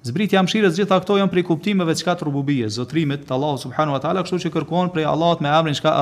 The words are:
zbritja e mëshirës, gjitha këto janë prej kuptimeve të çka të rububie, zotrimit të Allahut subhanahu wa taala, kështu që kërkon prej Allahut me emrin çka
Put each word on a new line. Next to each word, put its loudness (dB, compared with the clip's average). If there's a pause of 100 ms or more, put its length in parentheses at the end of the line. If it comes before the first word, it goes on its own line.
zbritja 2
e 2
mëshirës, 2
gjitha 2
këto 2
janë 2
prej 2
kuptimeve 0
të -6
çka 0
të -6
rububie, 0
zotrimit -2
të -2
Allahut -2
subhanahu -2
wa -6
taala, 0
kështu -4
që -4
kërkon -2
prej 0
Allahut 2
me 0
emrin 2
çka 2